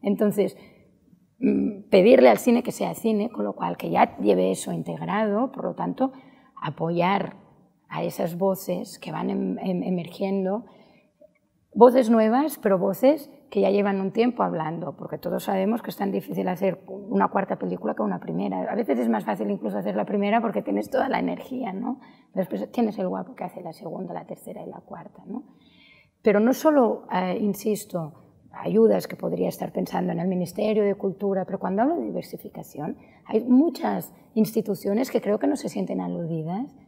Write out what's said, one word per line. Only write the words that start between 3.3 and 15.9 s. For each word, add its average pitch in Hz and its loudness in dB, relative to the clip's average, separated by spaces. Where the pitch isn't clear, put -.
con 214 -6
lo 202 -4
cual 175 -4
que 170 -6
ya - 4
lleve 185 4
eso 180 -4
integrado, 185 -2
por - -8
lo - -4
tanto, 180 -2
apoyar 170 0
a 156 -6
esas 175 -4
voces 185 -2
que - -12
van 185 -6
em-, 196 -4
em-, 185 -2
emergiendo, 190 -4
voces 233 8
nuevas, 233 4
pero 196 2
voces 226 2
que 202 0
ya 190 4
llevan 196 2
un 190 -4
tiempo 240 0
hablando, 165 -4
porque - -10
todos 175 -4
sabemos 202 0
que - -8